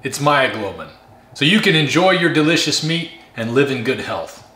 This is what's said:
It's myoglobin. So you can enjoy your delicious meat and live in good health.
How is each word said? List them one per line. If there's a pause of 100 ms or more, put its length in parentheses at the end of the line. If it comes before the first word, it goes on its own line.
It's
myoglobin. (440)
So
you
can
enjoy
your
delicious
meat (260)
and
live
in
good
health. (120)